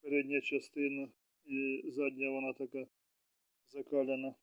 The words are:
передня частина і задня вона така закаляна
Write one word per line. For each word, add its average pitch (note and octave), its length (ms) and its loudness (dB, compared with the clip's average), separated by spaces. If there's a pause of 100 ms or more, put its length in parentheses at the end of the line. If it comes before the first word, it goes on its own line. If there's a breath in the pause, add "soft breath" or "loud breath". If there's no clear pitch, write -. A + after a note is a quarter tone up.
передня C#3+ 400 2
частина C#3 720 -2 (320)
і C3+ 460 0
задня C3+ 400 0
вона C3+ 220 -2
така C3 340 -6 (800)
закаляна C3+ 760 0